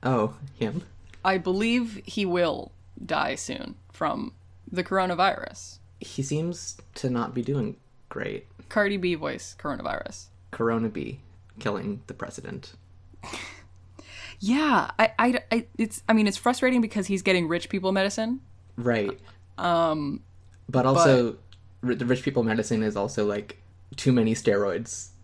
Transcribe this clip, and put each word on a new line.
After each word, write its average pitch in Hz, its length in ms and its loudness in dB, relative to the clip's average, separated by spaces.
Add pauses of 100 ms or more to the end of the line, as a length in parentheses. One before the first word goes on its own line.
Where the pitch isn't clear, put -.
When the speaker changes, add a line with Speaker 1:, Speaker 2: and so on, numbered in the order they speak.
Speaker 1:
Oh, 120 320 2 (240)
him? 127 240 -2 (420)
Speaker 2:
I 190 140 2
believe 214 640 0
he - 180 -2
will 175 480 0 (320)
die 156 300 0
soon - 420 -8 (160)
from - 400 -4 (400)
the 180 120 -2
coronavirus. 185 960 0 (200)
Speaker 1:
He - 220 -8
seems 160 560 -4 (180)
to 131 140 -4
not 120 240 -2
be 123 80 -2
doing 127 360 -2 (320)
great. - 360 -8 (240)
Speaker 2:
Cardi 202 280 2
B 175 180 0
voice 151 440 -8
coronavirus. - 680 -6 (260)
Speaker 1:
Corona 113 380 0
B 71 300 -8 (400)
killing 101 460 -4
the - 80 -12
president. - 600 -12 (1700)
Speaker 2:
Yeah, 240 600 4
I, 220 180 6
I, 247 220 4 (120)
I, 226 140 0 (140)
it's, 220 280 -2
I 220 60 6
mean, 214 140 6
it's 190 100 0
frustrating 254 420 4
because 214 280 0
he's 190 160 0
getting 180 240 4
rich 170 220 -2
people 190 220 0
medicine. 208 500 0 (360)
Speaker 1:
Right. 113 420 0 (380)
Speaker 2:
Um, 160 640 0 (480)
Speaker 1:
But 127 160 4
also, 135 460 6
Speaker 2:
but - 60 -12 (520)
Speaker 1:
ri-, 120 60 2
the 123 100 -4
rich 123 160 2
people 135 220 0
medicine 110 400 0
is 107 120 0
also, 104 300 0
like, 104 320 -4 (380)
too - 160 2
many 113 240 4
steroids. 101 720 0 (160)